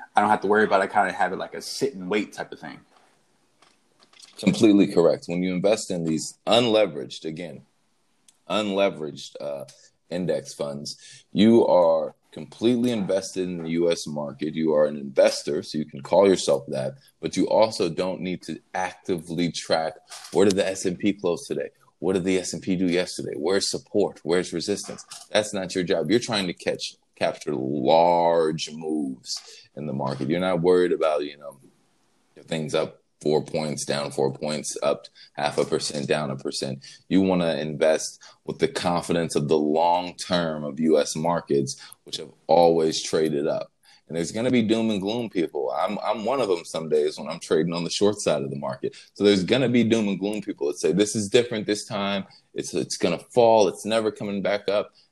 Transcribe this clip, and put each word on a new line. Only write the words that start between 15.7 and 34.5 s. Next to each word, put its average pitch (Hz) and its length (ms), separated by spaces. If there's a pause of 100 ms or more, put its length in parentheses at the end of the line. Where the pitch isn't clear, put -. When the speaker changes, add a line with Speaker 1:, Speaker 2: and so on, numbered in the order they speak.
Speaker 2:
you 76 60
can 71 160
call 92 280
yourself 76 400
that, 69 260 (260)
but 80 160
you 90 120
also 107 400
don't 92 320
need 90 220
to - 180 (120)
actively 87 800
track, 80 440 (380)
"Where 95 120
did 101 100
the 95 100
S 95 200
and 90 120
P 104 160
close 92 360
today? 73 220 (280)
What 90 140
did 95 100
the 92 160
S 90 140
and 82 100
P 92 140
do 92 100
yesterday? 87 500
Where's 92 320
support? - 540
Where's 87 300
resistance?" - 520 (280)
That's 107 200
not 92 220
your 95 80
job. 82 260
You're 117 120
trying 104 260
to 87 80
catch, - 400 (220)
capture 80 400
large 80 1120
moves 78 720 (340)
in 73 120
the 69 60
market. 67 380
You're 85 80
not 92 220
worried 90 320
about, 78 320
you 73 120
know, 69 220 (840)
things 78 320
up - 260 (200)
four 76 200
points, 76 440
down 71 240
four 69 200
points, 76 520